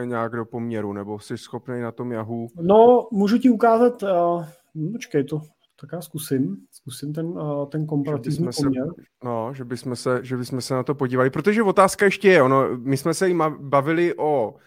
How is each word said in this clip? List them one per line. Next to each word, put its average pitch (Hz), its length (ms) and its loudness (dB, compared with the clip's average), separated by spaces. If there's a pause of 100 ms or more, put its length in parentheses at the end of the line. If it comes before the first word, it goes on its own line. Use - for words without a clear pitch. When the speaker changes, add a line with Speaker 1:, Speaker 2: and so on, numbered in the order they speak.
Speaker 1:
nějak 117 260 -4
do 117 140 -6
poměru, 113 480 -6
nebo 101 260 -10
jsi 117 180 -12
schopnej 120 440 -10
na 117 100 -8
tom 123 200 -8
Yahoo? 117 360 -8 (140)
Speaker 2:
No, 226 500 6
můžu 202 260 2
ti 254 120 4
ukázat, 233 540 4
eh, 196 40 -4 (680)
no, 160 160 -6
počkej, 190 320 -4
to, 151 180 -6 (400)
tak - 120 -20
já 170 80 -10
zkusím, 147 560 -4 (140)
zkusím 143 420 -12
ten, 165 240 -6
eh, 147 320 -6
ten 156 120 -6
Speaker 1:
Že 156 60 -6
Speaker 2:
komparativní 143 500 -4
Speaker 1:
bychom 127 160 -2
se, 147 100 -4
Speaker 2:
poměr. 131 200 0 (400)
Speaker 1:
no, 120 300 -6
že 135 120 -12
bychom 123 300 -8
se, 127 280 -2
že 127 140 -6
bychom 123 240 -6
se 135 120 -6
na 127 100 -2
to 143 120 -4
podívali, 127 340 0
protože 208 340 0
otázka 190 420 4
ještě 196 240 4
je, 180 120 8
ono, 127 360 4
my 131 200 -2
jsme 156 160 -2
se 190 160 0
i 180 40 2
ma-, 156 260 -2
bavili 147 580 0
o, 139 380 -2 (120)